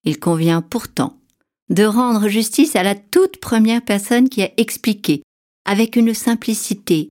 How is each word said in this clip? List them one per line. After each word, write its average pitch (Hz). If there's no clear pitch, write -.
Il 151
convient 165
pourtant -
de 185
rendre 214
justice 226
à 185
la 202
toute 370
première 226
personne 240
qui 208
a 185
expliqué, 208
avec 220
une 226
simplicité 214